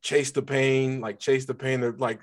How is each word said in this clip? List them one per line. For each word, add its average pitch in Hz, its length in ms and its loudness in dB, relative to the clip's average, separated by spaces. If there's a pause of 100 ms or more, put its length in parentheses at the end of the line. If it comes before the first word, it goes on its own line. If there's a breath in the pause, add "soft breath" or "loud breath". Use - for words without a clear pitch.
Chase 143 300 0
the 139 100 -4
pain, 135 580 2
like, 110 200 -8
chase 131 260 2
the 131 80 -6
pain. 131 280 -2
They're 120 120 0
like, 110 300 -2